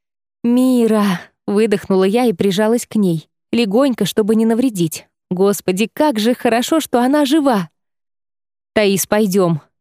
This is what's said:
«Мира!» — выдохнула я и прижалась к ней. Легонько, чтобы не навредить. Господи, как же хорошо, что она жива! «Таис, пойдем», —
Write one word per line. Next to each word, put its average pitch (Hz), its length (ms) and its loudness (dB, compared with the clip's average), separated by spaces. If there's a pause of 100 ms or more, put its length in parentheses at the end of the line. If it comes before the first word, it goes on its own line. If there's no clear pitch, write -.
(440)
«Мира!» — 233 760 2 (260)
выдохнула 202 580 0
я 233 200 0
и 220 80 2
прижалась 208 540 0
к - 80 -8
ней. 180 340 -2 (220)
Легонько, 233 540 0
чтобы 214 300 0
не 226 100 2
навредить. 220 640 -2 (220)
Господи, 196 640 -2
как 294 280 0
же 226 140 0
хорошо, 240 460 -2
что 247 220 -2
она 285 240 2
жива! 254 440 0 (1080)
«Таис, 202 300 2
пойдем», — 190 540 0 (200)